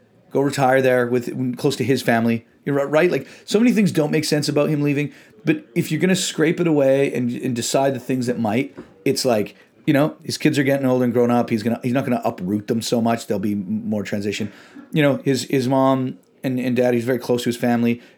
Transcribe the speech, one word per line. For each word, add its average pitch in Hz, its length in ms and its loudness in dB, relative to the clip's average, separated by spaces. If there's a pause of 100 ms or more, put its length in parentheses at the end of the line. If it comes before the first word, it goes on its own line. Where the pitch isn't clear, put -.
(320)
go 139 100 0
retire 135 400 2
there 127 260 2
with, 123 500 -4
close 139 200 0
to 135 60 -2
his 123 180 0
family. 117 440 0 (200)
You're 143 100 -2
ri-, 139 100 0
right? 151 240 2
Like, - 180 -2 (180)
so - 120 0
many 240 140 4
things 185 200 4
don't 147 200 0
make 151 140 0
sense 151 240 0
about 147 200 0
him 151 120 0
leaving, 143 320 -2 (320)
but 156 200 -2 (100)
if 170 160 -2
you're 151 100 -2
gonna 185 140 2
scrape 170 440 -2
it 170 80 0
away 139 460 2
and, 123 180 -2
and 123 240 -4
decide 135 400 0
the 120 40 -6
things 127 280 -4
that 120 100 -2
might, 117 380 -2 (300)
it's 131 180 0
like, 107 320 0 (300)
you 156 80 2
know, 147 300 2
his - 140 -8
kids 139 200 2
are 147 60 2
getting 139 220 0
old 127 180 2
and 123 80 0
grown 120 180 2
up. 120 200 2
He's 113 120 0
gonna, 113 220 -2
he's 123 100 -2
not 131 120 -2
gonna 120 180 -2
uproot 104 440 -4
them 117 140 -2
so 117 200 -2
much. 117 260 -2
There'll 104 120 -2
be 104 120 -2
m-, 101 360 -4
more 104 160 -2
transition. 104 480 -6 (420)
You 160 80 2
know, 139 160 4
his, 131 280 -2
his 131 220 0
mom 135 500 2 (240)
and, 127 180 -4
and 123 160 -2
dad, 123 180 2
he's 117 100 0
very 123 160 0
close 120 240 -2
to 120 60 -2
his 120 80 -2
family. 117 440 0 (160)